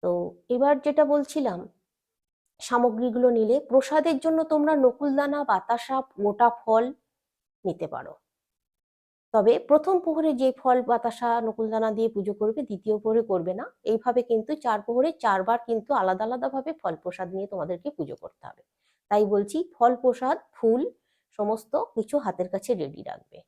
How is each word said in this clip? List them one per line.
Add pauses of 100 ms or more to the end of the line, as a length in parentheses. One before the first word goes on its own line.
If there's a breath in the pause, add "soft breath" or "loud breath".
তো (400)
এবার (120)
যেটা
বলছিলাম, (1000)
সামগ্রীগুলো
নিলে,
প্রসাদের
জন্য
তোমরা
নকুলদানা,
বাতাসা, (200)
গোটা
ফল (720)
নিতে
পারো। (1160)
তবে
প্রথম
প্রহরে
যে
ফল,
বাতাসা,
নকুলদানা
দিয়ে
পুজো
করবে,
দ্বিতীয়
প্রহরে
করবে
না। (180)
এইভাবে
কিন্তু
চার
প্রহরে
চারবার
কিন্তু
আলাদা
আলাদাভাবে
ফল
প্রসাদ
নিয়ে
তোমাদেরকে
পুজো
করতে
হবে। (460)
তাই
বলছি, (160)
ফল
প্রসাদ, (160)
ফুল, (400)
সমস্ত
কিছু
হাতের
কাছে
রেডি
রাখবে।